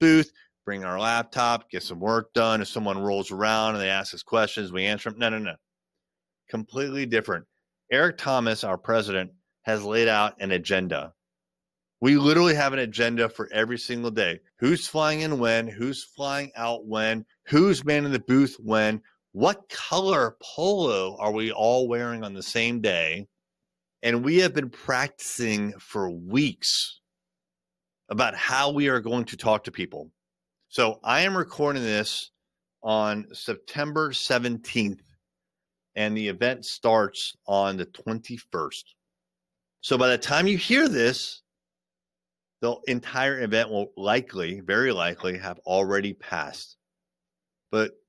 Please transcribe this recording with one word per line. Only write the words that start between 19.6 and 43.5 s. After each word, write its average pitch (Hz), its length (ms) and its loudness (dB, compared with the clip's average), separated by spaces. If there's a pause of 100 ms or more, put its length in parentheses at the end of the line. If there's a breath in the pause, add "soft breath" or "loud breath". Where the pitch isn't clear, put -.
color 165 720 0
polo 143 760 0
are 107 120 0
we 110 220 -2
all 120 340 2
wearing 117 380 -4
on 98 100 -10
the 95 80 -12
same 117 380 -2
day? 90 480 0 (760)
And 120 220 0
we 160 140 2
have 175 160 4
been 135 160 -2
practicing 117 1080 -4
for 95 320 -6
weeks 95 920 -2 (1080)
about 110 260 0
how 135 360 0
we 143 180 0
are 127 120 2
going 117 260 -2
to 107 100 -12
talk 107 280 0
to - 80 -12
people. 78 380 -10 (580)
So 110 360 0
I 127 180 2
am 190 140 0
recording 143 460 -2
this 107 480 -2 (520)
on 107 500 0
September 147 800 -6
seventeenth, 120 880 -2 (920)
and 107 220 -2
the 107 120 -4
event 120 360 -2
starts - 720 0 (100)
on 98 300 0
the 87 100 -6
twenty-first. - 1080 -10 (840)
So 131 180 0
by 127 100 6
the 123 100 4
time 151 280 2
you 202 100 2
hear 262 320 4
this, 127 540 0 (1160)
the 120 160 -2 (100)
entire 131 560 -2
event 110 280 0